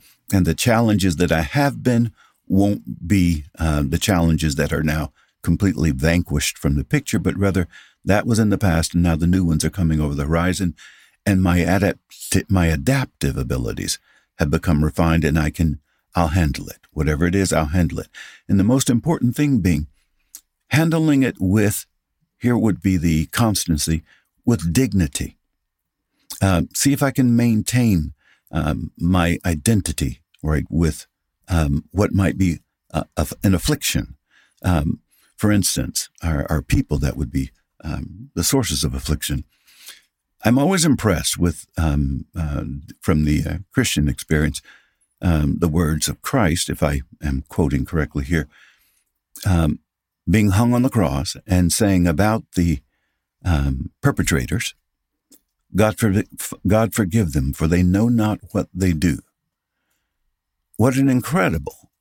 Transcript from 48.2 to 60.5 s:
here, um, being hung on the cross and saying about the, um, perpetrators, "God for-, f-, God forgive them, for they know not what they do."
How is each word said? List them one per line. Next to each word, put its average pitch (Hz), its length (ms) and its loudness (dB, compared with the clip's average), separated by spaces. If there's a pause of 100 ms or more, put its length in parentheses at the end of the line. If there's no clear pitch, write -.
here, 76 240 -4 (960)
um, 82 360 0 (480)
being 104 220 4
hung 120 240 2
on 120 80 2
the 131 80 2
cross 69 460 -2 (100)
and 90 260 2
saying 95 340 2
about 104 380 0 (100)
the, 85 260 0 (640)
um, 69 460 -2 (120)
perpetrators, 78 720 -2 (1000)
"God 107 240 2
for-, 104 240 2 (160)
f-, - 140 -10 (140)
God 110 280 2
forgive 98 380 0
them, 69 200 -2
for 80 140 -2
they 87 160 0
know 98 260 2
not 107 300 0 (140)
what 95 200 -2
they 92 200 0
do." 76 280 0 (1600)